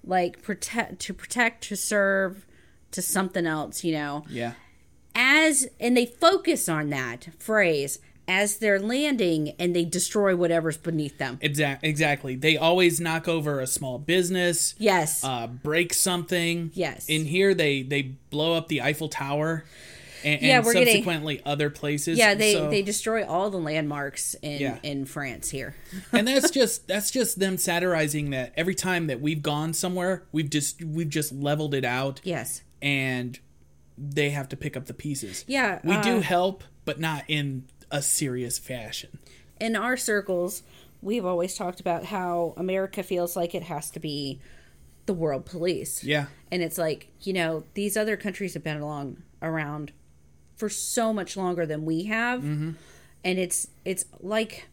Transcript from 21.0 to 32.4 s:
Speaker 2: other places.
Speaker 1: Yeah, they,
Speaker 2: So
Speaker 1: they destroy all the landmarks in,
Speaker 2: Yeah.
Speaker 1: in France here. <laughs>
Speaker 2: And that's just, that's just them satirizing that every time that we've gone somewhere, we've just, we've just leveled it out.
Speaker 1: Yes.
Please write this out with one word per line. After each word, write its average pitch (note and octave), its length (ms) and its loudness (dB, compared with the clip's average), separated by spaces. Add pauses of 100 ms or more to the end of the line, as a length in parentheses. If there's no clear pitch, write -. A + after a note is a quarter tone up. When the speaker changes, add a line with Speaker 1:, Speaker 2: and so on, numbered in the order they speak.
Speaker 2:
other D3 240 2
places. D3 480 -2
Speaker 1:
Yeah, G#3 180 8
they, G#3+ 200 6
Speaker 2:
So D3+ 160 2
Speaker 1:
they G3+ 100 4
destroy G#3+ 460 -2
all F#3 240 0
the G3 80 -4
landmarks D3 840 -2
in, D3 180 -6
Speaker 2:
Yeah. C3 240 -2
Speaker 1:
in C#3+ 220 -4
France C3 460 -8
here. C3+ 260 -8 (180)
<laughs> F#3 180 -8
Speaker 2:
And A3 140 4
that's C4 240 4
just, A#3+ 380 2
that's G3+ 220 0
just B3+ 280 0
them F#3+ 200 0
satirizing D#3+ 720 0
that B2+ 260 -4
every F3 180 0
time F3+ 340 0
that B2+ 120 -2
we've D3+ 220 0
gone D3+ 320 0
somewhere, F3+ 580 -2
we've D3+ 160 0
just, D3 340 -2
we've D#3+ 280 -2
just D3 200 -2
leveled C#3+ 440 0
it C3 100 0
out. C3+ 400 -2
Speaker 1:
Yes. C#3 380 -6 (180)